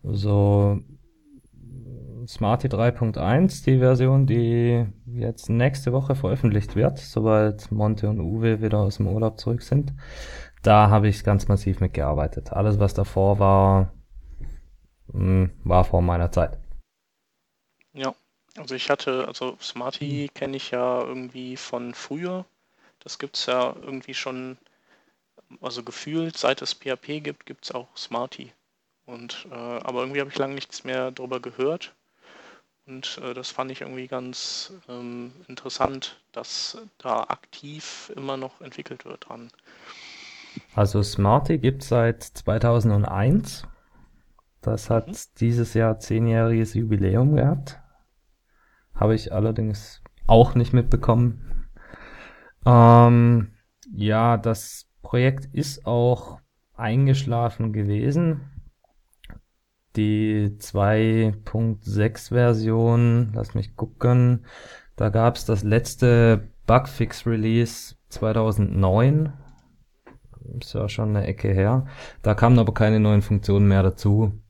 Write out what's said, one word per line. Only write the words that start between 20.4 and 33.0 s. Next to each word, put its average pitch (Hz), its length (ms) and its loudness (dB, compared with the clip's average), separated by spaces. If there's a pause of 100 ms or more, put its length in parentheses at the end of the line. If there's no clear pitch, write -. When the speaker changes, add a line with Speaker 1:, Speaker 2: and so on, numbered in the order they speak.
Speaker 2:
ich - 140 -12
ja 123 320 -2
irgendwie 127 560 -12
von 123 340 -10
früher. 180 540 -10 (540)
Das - 180 -18
gibt's - 280 -10
ja 127 360 -2
irgendwie 135 320 -14
schon, 127 420 -10 (1040)
also 123 220 -12
gefühlt, 160 540 -8
seit 135 260 -2
es - 120 -8
P - 180 -10
H 127 40 -6
P 151 240 -12
gibt, 147 240 -14
gibt's - 280 -18
auch 123 240 -12
Smarty. 123 560 -12 (540)
Und, 120 440 -18
äh, 135 40 -18
aber 120 480 -8
irgendwie 139 180 -6
habe 139 100 -8
ich - 80 -10
lange 135 160 -6
nichts - 300 -16
mehr 127 260 -6
drüber 127 300 -10
gehört. 131 520 -6 (920)
Und, 131 380 -14